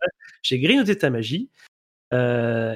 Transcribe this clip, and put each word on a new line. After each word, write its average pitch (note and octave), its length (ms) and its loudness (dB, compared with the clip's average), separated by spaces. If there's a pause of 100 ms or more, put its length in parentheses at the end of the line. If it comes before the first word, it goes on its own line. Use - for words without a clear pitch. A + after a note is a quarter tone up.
(420)
J'ai C3 180 -2
grignoté G3+ 380 2
ta C#3+ 120 2
magie. B2 380 -4 (680)
Euh, A#2 600 0